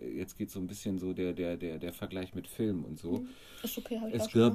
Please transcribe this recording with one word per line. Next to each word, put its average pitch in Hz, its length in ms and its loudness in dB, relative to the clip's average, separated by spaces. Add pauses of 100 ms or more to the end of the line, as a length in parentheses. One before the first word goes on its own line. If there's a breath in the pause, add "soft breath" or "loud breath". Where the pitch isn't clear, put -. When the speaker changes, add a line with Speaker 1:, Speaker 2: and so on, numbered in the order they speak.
Speaker 1:
jetzt - 360 -6
geht's 104 160 -4
so 98 60 -6
ein 92 80 -2
bisschen 101 300 -2
so 92 160 0
der, 90 200 0
der, 87 220 0
der, 82 220 -4
der 87 160 -6
Vergleich 92 400 -6
mit - 140 -6
Film 101 360 0
und 78 140 -8
so. 85 220 0
Speaker 2:
Mhm. 254 100 -6 (320 loud breath)
Ist - 160 -4
okay, 226 220 -4
hab 220 100 -2
ich 226 60 0
Speaker 1:
Es 214 80 2
Speaker 2:
auch 220 80 0
schon 113 100 10
Speaker 1:
gab 117 140 10